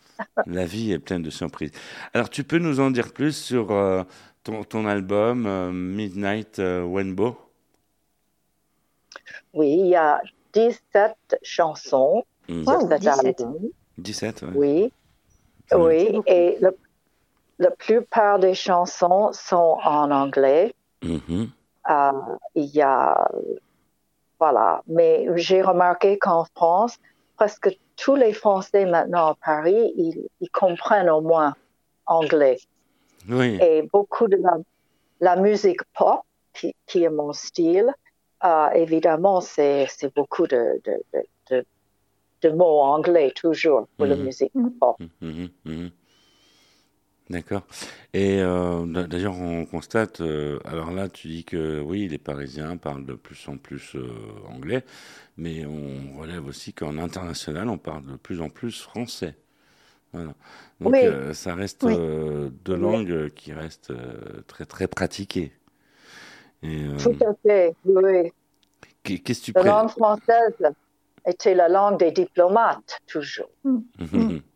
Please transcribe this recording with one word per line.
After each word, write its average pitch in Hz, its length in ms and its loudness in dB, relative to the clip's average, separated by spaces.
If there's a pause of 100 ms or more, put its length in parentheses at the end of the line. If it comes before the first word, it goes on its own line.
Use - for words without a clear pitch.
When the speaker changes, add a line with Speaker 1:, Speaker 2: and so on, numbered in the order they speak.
(180)
Speaker 1:
<laughs> - 280 -6
Speaker 2:
La 90 180 -2
vie 104 280 -4
est 80 60 -2
pleine 87 240 -6
de 78 80 -8
surprises. 76 420 -10 (420)
Alors, 120 160 -2
tu 139 140 -8
peux 156 140 -2
nous 156 220 0
en 135 100 2
dire 120 220 -2
plus 147 240 -2
sur, 113 360 -2
euh, 95 300 2 (420)
ton, 110 200 -10
ton 110 220 -6
album, 104 600 0
euh, 92 260 -4
Midnight, 98 840 -6
euh, 90 320 -2
Rainbow ? 98 460 -4 (2250)
Speaker 1:
Oui, 151 260 2
il 190 100 2
y 180 80 4
a 147 260 2 (300)
dix-sept 220 640 0 (260)
chansons 156 840 0 (240)
Speaker 2:
Mhm. 85 140 -6
Speaker 1:
sur 269 100 2
Speaker 3:
Waouh, 294 160 2
Speaker 1:
cet 151 120 2
Speaker 3:
dix-sept. 131 400 2
Speaker 1:
album. 127 180 -8 (400)
Speaker 2:
Dix-sept, 104 440 -8
ouais. 78 120 -10
Speaker 1:
Oui. 143 380 2 (800)
Speaker 2:
Ouais. 180 60 6
Speaker 1:
Oui, 165 280 6
Speaker 3:
C'est 208 60 2
beaucoup. 214 180 -2
Speaker 1:
et 175 300 4
le, 185 160 4 (840)
la 180 140 4
plupart 214 680 2
des 185 160 4
chansons 185 800 2
sont 170 520 2
en 147 280 2
anglais. 139 600 2 (300)
Speaker 2:
Mhm. 85 480 -6 (400)
Speaker 1:
Euh, 143 220 2 (420)
il 147 120 0
y 147 160 0
a, 76 460 4 (1120)
voilà. 113 480 2
Mais 160 480 2
j'ai 185 260 2
remarqué 180 580 2
qu'en 170 260 2 (100)
France, 185 440 2 (380)
presque 202 400 0 (200)
tous - 180 2
les 233 200 4
Français 196 500 2
maintenant 170 440 2
à 147 60 0
Paris, 170 600 0
ils, 165 320 -4 (120)
ils 175 100 -10
comprennent 185 600 2
au 156 120 2
moins 160 320 2 (520)
anglais. 147 520 2 (720)
Speaker 2:
Oui. 120 320 2
Speaker 1:
Et 160 300 6
beaucoup 202 380 2
de 196 80 4
la, 170 220 2 (640)
la 180 160 4
musique 196 460 2 (160)
pop, 214 220 4 (320)
qui, - 220 -8 (120)
qui 175 180 0
est 160 60 2
mon 147 220 -4
style, 180 580 0 (540)
euh, 160 260 4
évidemment, 165 680 2
c'est, 143 480 0
c'est - 260 -8
beaucoup 147 320 -2
de, 117 380 0
de, - 80 -4 (220)
de, 65 100 -2 (260)
de, 127 160 -2 (760)
de 160 80 6
mots 160 320 4
anglais 151 520 4
toujours 151 640 0
pour 147 100 -2
la 139 100 2
Speaker 2:
Mhm. 139 80 -6
Speaker 1:
musique 131 300 -4
Speaker 3:
Mhm. 247 240 0
Speaker 1:
pop. 120 180 2 (260)
Speaker 2:
Mhm, 82 260 -10 (160)
mhm. 82 260 -10 (1400)
D'accord. 92 340 -8 (520)
Et, 98 260 2
euh, 87 460 0
d'a-, 87 220 -4
d'ailleurs, 92 260 -6
on 85 320 -6
constate, - 540 -6
euh, 76 440 -6
alors 82 280 -10
là, 95 160 -6
tu - 180 -18
dis 82 180 -12
que 78 360 -6
oui, 92 260 -6
les 73 120 -10
Parisiens 73 580 -12
parlent 69 280 -12
de 65 100 -14
plus - 340 -20
en 71 80 -12
plus, - 400 -16
euh, 64 120 -10 (400)
anglais, 127 360 -8 (520)
mais 80 300 -10
on 69 540 -12
relève 80 260 -14
aussi - 260 -18
qu'en 76 260 -10
international, 85 720 -10
on 95 100 -6
parle 78 280 -14
de 67 100 -16
plus 87 240 -12
en 78 80 -8
plus - 320 -14
français. 113 540 -12 (800)
Voilà. 82 220 -14 (460)
Donc, 240 120 0
Speaker 1:
Oui. 269 120 6
Speaker 2:
euh, 71 280 0
ça 87 240 -8
reste, 95 260 -8
Speaker 3:
Oui. 113 160 0
Speaker 2:
euh, 78 500 -4 (160)
deux 90 120 -4
Speaker 1:
Oui. 85 40 -4
Speaker 2:
langues 87 500 -2
qui - 220 -20
restent, 78 380 -16
euh, 62 560 -16
très, - 180 -18
très - 220 -8
pratiquées. 90 640 -6 (1120)
Et, 76 220 -8
euh, 71 120 -8
Speaker 1:
Tout 71 200 0 (100)
à 208 80 -2 (100)
fait, 185 300 4 (100)
oui. 185 480 2 (680)
Speaker 2:
qu'est-ce 98 380 -6
que - 60 -20
tu 226 60 -10
Speaker 1:
La 185 100 4
Speaker 2:
pré- 196 60 4
Speaker 1:
langue 220 220 2
française 226 640 0 (720)
était 185 300 0
la 175 120 4
langue 196 300 2
des 165 140 2
diplomates, 180 960 0
toujours. - 420 -10 (140)
Speaker 3:
Mm. 262 140 0 (200)
Speaker 2:
Mhm. 185 360 -2
Speaker 3:
Mm. 76 60 -8 (160)